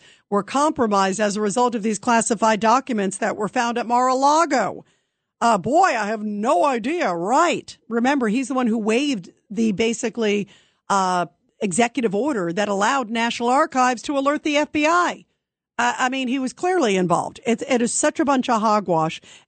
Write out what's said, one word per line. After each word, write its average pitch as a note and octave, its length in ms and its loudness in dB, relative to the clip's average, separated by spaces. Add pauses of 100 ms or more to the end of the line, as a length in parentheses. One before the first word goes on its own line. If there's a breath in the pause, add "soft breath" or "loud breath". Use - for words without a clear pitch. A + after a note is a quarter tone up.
(300 soft breath)
were G3+ 140 0
compromised G#3+ 720 2
as G#3 180 0
a G#3+ 40 -4
result A#3 340 0
of G#3+ 80 -4
these G#3+ 160 -2
classified A3 600 0
documents A3 580 0
that G3 180 -2
were G3+ 120 -4
found A#3+ 300 -2
at A#3+ 80 -4
Mar-a-Lago. C4 1000 2 (560)
Uh, A3+ 180 4
boy, D#4 300 4
I A3+ 180 -2
have G#3+ 160 -4
no A3 420 0
idea. C4 480 0
Right. A3 640 0 (120)
Remember, A#3+ 400 2
he's A#3+ 180 0
the C#4 80 -4
one B3+ 140 0
who A3+ 100 0
waived A3+ 540 -2 (180)
the A3 220 0
basically, A3 760 -2 (420 soft breath)
uh, F#3 380 0 (340)
executive A3+ 540 0
order G#3 380 -2
that G#3 160 -2
allowed G#3+ 420 0
National A#3 380 -2
Archives B3+ 540 0
to D4 140 -4
alert C#4+ 280 0
the D4 120 0
F D4 140 0
B D4+ 160 0
I. D#4 380 0 (540)
Uh, A#3+ 180 0
I B3+ 140 0
mean, C4 180 -4
he C4+ 100 -2
was C4 140 -4
clearly E4+ 440 0
involved. E3+ 500 -2
It's, A#3 200 -2
it B3 140 0
is A#3+ 140 -2
such D4+ 260 0
a D4 60 0
bunch C4 240 0
of A3+ 100 2
hogwash. F#3 600 0 (260 soft breath)